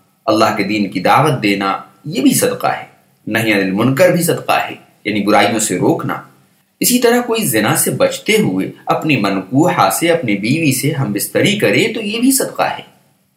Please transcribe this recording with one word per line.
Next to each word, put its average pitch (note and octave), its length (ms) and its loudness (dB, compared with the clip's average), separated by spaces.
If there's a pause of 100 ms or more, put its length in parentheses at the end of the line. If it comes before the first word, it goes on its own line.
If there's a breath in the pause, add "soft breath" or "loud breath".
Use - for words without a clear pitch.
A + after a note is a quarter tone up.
(260)
اللہ G#2+ 320 0
کے G2+ 60 0
دین G2 260 -2
کی F#2+ 100 -6
دعوت A2+ 440 2
دینا، G2 340 0 (280)
یہ D#3+ 160 -6
بھی C4+ 120 4
صدقہ - 340 -2
ہے۔ - 180 -4 (420)
نہی A2 260 0
عن G2+ 60 2
المنکر A#2+ 500 2
بھی E3+ 140 2
صدقہ - 280 -2
ہے، - 240 -2 (280)
یعنی G#2 180 -2
برائیوں G#2 380 2
سے F#2+ 180 -2
روکنا۔ G2+ 360 0 (640)
اسی B3 200 2
طرح A#3+ 220 4
کوئی A3+ 220 -2
زنا A#2 320 0
سے - 160 -2
بچتے C3+ 480 0
ہوئے F#2+ 320 0 (140)
اپنی C#3+ 300 0
منکوحہ C3 760 0
سے، E3+ 200 0
اپنی C#3+ 280 0
بیوی C3+ 340 0
سے C3+ 200 -2
ہم C3 200 -2
بستری A2+ 480 0
کرے G3+ 340 0
تو A3+ 80 -6
یہ G#3 180 -6
بھی B3+ 120 2
صدقہ - 300 -2
ہے۔ - 200 -4 (560)